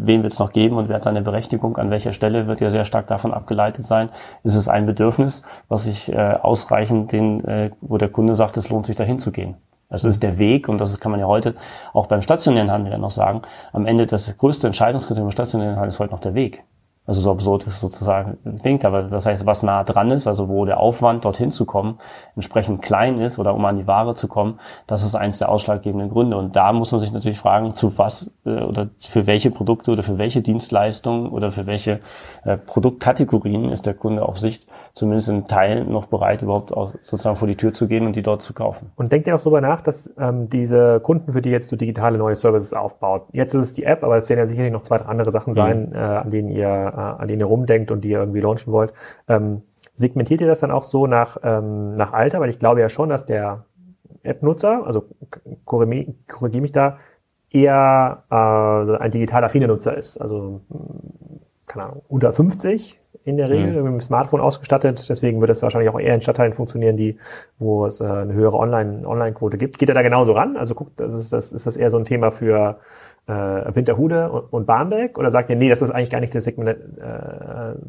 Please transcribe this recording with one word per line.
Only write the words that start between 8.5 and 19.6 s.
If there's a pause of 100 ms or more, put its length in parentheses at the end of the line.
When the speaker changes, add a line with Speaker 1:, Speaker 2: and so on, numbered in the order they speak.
Speaker 1:
es
lohnt
sich,
dahin
zu
gehen. (340)
Also
ist
der
Weg,
und
das
kann
man
ja
heute (380)
auch
beim
stationären
Handel
ja
noch
sagen, (320)
am
Ende
das
größte
Entscheidungskriterium
im
stationären
Handel
ist
heute
noch
der
Weg. (460)
Also
so
absurd
es
sozusagen (240)
klingt,
aber
das
heißt,
was